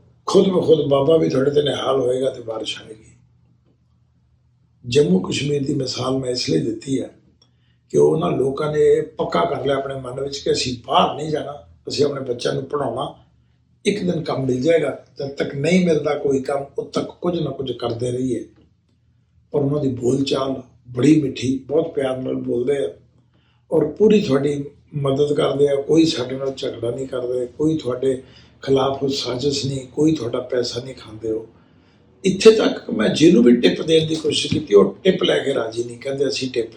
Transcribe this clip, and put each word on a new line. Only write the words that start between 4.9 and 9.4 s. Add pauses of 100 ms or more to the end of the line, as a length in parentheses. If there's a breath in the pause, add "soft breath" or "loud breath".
ਕਸ਼ਮੀਰ
ਦੀ
ਮਿਸਾਲ
ਮੈਂ
ਇਸ
ਲਈ
ਦਿੱਤੀ
ਹੈ (840)
ਕਿ
ਉਹਨਾਂ
ਲੋਕਾਂ
ਨੇ
ਇਹ
ਪੱਕਾ